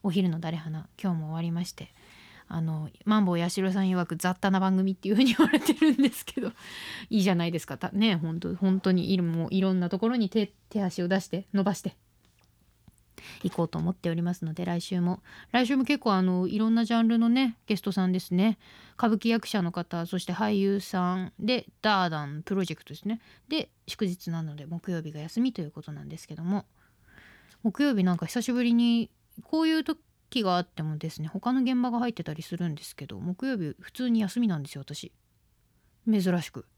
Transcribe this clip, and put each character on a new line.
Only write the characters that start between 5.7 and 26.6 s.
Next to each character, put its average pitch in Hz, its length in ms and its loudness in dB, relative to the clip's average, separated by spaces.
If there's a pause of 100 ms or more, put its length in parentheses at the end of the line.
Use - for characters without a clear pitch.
る 311 180 6
ん - 60 2
で 269 120 4
す - 160 -8
け - 160 -8
ど。 240 80 -4 (600)
い 220 100 2
い - 20 4
じ 185 80 4
ゃ 180 60 4
な 170 100 2
い 170 60 0
で 170 80 -2
す - 80 -8
か。 135 100 -8
た-、 - 160 -4
ね、 202 220 4
ほ 160 160 -2
ん 165 80 -4
と、 175 160 -4
ほ 190 160 2
ん 190 80 2
と 190 120 2
に 185 220 2
い 185 40 4
る、 175 60 2
も 165 240 0
う - 40 -
い 190 100 2
ろ 190 120 2
ん 185 60 2
な 175 100 0
と 190 100 -2
こ 226 100 2
ろ 254 60 0
に 214 140 2
手、 208 240 0 (160)
手 208 120 -2
足 180 220 -2
を 175 40 0
出 185 120 2
し - 80 -6
て、 185 260 -6
伸 196 100 2
ば 196 100 2
し - 80 -6
て - 140 -8 (1500)
行 180 100 -2
こ 170 100 -2
う 165 40 -2
と 165 120 -6
思 165 120 0
っ - 40 -4
て - 140 -4
お 165 40 -2
り 170 80 -2
ま 175 120 -2
す 170 120 -8
の 156 80 -6
で、 175 100 -6
来 175 160 -2
週 180 220 -2
も。 180 220 -2 (280)
来 240 140 4
週 269 100 0
も 262 100 2
結 294 140 0
構 214 140 2
あ 185 80 4
の、 185 260 2
い 214 100 -2
ろ 220 120 2
ん 226 60 4
な 233 100 2
ジ 233 80 -2
ャ 233 80 4
ン 226 60 4
ル 233 100 4
の 233 120 4
ね、 247 360 2
ゲ 214 100 0
ス - 60 -4
ト 202 100 -2
さ 185 140 2
ん 185 60 2
で 180 80 2
す - 160 -4
ね。 202 240 4 (380)
歌 233 120 2
舞 220 80 2
伎 226 120 0
役 226 180 0
者 196 160 0
の 170 80 -2
方、 170 340 -4
そ 180 140 -4
し - 60 -8
て 180 80 -4
俳 208 220 0
優 196 240 2
さ 180 360 0
ん 185 240 -6
で、 233 260 -2 (160)
ダ 196 260 2
ー - 40 0
ダ 151 140 -4
ン 151 180 -10
プ - 100 -6
ロ 190 100 0
ジ 165 120 -6
ェ - 20 -20
ク - 80 -20
ト - 80 -14
で 151 60 -14
す - 80 -8
ね。 226 140 -4 (260)
で、 311 220 -4 (180)
祝 - 180 -4
日 180 240 -4
な 165 140 -4
の 147 120 -8
で、 143 120 -14
木 170 240 -8
曜 170 100 -2
日 156 100 -10
が 156 80 -10
休 165 220 -4
み 254 100 2
と 196 100 -8
い 151 40 -4
う 151 60 -12
こ 151 100 -14
と 151 100 -14
な 147 120 -12
ん 143 60 -12
で 156 80 -12
す - 100 -18
け 156 80 -14
ど 160 80 -10
も。 190 220 -2 (1000)